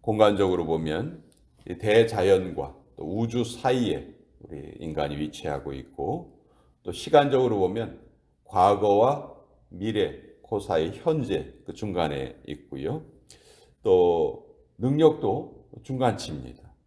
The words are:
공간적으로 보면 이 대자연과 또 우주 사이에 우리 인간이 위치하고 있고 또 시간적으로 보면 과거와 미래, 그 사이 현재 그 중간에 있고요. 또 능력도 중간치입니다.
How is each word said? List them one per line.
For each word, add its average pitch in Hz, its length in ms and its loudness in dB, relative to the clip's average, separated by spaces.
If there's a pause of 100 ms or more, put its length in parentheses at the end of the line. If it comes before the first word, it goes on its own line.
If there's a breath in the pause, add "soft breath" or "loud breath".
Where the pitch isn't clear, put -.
공간적으로 101 640 4
보면 80 560 -4 (460)
이 90 100 -8
대자연과 92 960 2 (220)
또 - 80 -14
우주 113 400 -2
사이에 113 680 -2 (300)
우리 76 380 -16
인간이 73 380 -4
위치하고 73 540 -6
있고 78 680 -10 (420 soft breath)
또 90 100 -10
시간적으로 131 640 2
보면 95 420 -4 (440)
과거와 101 880 2 (360)
미래, 98 520 -4 (280)
그 104 120 -2
사이 82 300 0
현재 120 640 -4 (100)
그 - 80 -14
중간에 78 640 -4 (100)
있고요. 80 580 -8 (760 soft breath)
또 87 760 2 (220)
능력도 135 880 0 (160)
중간치입니다. 92 760 -4 (240)